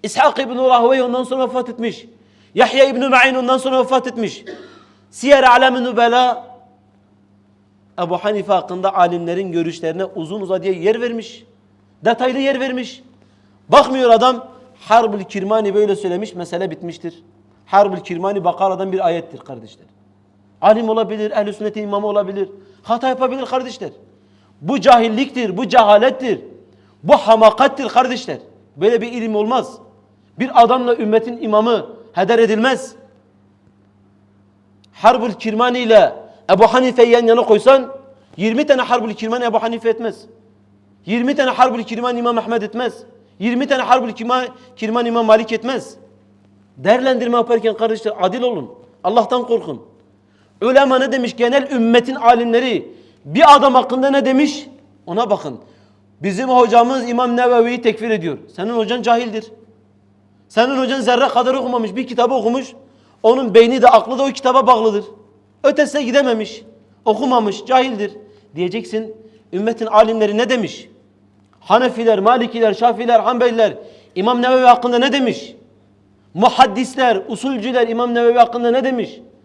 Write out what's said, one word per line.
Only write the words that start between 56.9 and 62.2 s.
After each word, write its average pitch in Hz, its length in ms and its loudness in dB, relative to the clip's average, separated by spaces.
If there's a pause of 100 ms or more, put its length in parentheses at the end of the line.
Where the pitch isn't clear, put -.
İmam 240 280 -2
Nevevi'yi 240 440 2
tekfir 220 280 -4
ediyor. 165 280 -4 (180)
Senin 202 220 -6
hocan 226 240 -4
cahildir. 226 500 -2 (960)
Senin 254 280 0
hocan 262 240 -2
zerre 247 260 2
kadar 254 260 0
okumamış, 240 420 -4
bir 254 120 -6
kitabı 240 260 -2